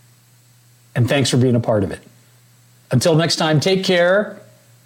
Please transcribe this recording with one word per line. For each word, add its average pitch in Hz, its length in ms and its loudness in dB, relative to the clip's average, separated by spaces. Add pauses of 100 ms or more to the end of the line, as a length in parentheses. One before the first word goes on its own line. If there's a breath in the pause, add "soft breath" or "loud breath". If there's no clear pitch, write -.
(960)
And 120 140 0
thanks 139 200 0
for - 60 -2
being 123 200 2
a 117 40 0
part 113 240 0
of 90 80 -6
it. - 80 -14 (920)
Until 156 260 2
next 160 200 0
time, 156 240 0
take 190 240 0
care. 185 560 0 (460)